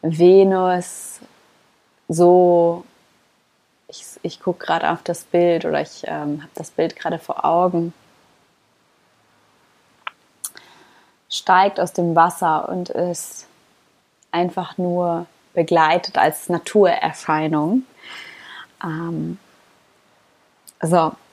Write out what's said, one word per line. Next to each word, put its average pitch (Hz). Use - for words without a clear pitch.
Venus 185
so, 175
ich, -
ich -
guck 175
gerade 160
auf 170
das -
Bild 175
oder 156
ich, -
ähm, 147
hab -
das -
Bild 165
gerade 165
vor -
Augen, 170
steigt 196
aus 175
dem 170
Wasser 165
und 180
ist -
einfach 175
nur 175
begleitet 165
als 151
Naturerscheinung. 165
Ähm, 165
so. 165